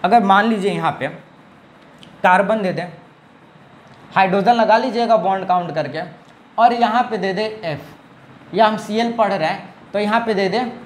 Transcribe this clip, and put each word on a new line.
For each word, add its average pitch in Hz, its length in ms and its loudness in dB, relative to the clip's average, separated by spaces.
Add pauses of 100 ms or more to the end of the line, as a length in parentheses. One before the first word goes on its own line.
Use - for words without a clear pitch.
अगर 214 200 4
मान 196 200 4
लीजिए 202 280 0
यहाँ 160 200 -2
पे 131 160 -6 (1120)
कार्बन 196 400 2
दे 180 100 -2
दें, 110 140 -6 (1200)
हाइड्रोजन 190 420 2
लगा 226 260 4
लीजिएगा 226 400 0
बॉन्ड 190 280 -2
काउंट 175 280 -2
करके, 156 280 -6 (560)
और 233 160 6
यहाँ 233 300 0
पे 226 140 -6
दे 196 140 -2
दे 202 120 -4 (200)
एफ, 151 160 -8 (720)
या 214 140 4
हम 214 120 0
सीएल 226 340 -2
पढ़ 214 200 0
रहे 160 160 -2
हैं 190 260 -8 (180)
तो 196 60 -2
यहाँ 208 220 0
पे 220 140 -4
दे 190 140 0
दे 226 160 -2 (220)